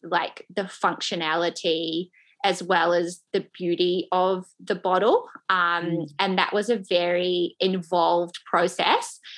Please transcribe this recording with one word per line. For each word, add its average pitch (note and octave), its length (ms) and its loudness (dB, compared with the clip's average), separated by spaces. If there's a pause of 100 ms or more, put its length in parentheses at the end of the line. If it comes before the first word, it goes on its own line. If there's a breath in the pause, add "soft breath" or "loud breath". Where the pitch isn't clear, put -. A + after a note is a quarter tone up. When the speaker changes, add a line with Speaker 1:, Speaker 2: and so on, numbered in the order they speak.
Speaker 1:
like, - 520 -4
the G3+ 100 -2
functionality E3+ 1500 -2 (340 soft breath)
as F#3+ 180 0
well F3 300 2
as F3 300 -2 (100)
the F#3+ 140 -2 (100)
beauty F3+ 560 0
of F#3 320 0 (160)
the F#3 140 -4
bottle. G3 540 2 (200)
Um, F3 380 2
Speaker 2:
Mm. E3+ 320 -2
Speaker 1:
and F#3+ 200 0
that - 140 0
was G#3 160 0
a A#3+ 80 2 (120)
very F3 720 0
involved F3 840 2
process, - 720 0 (200 loud breath)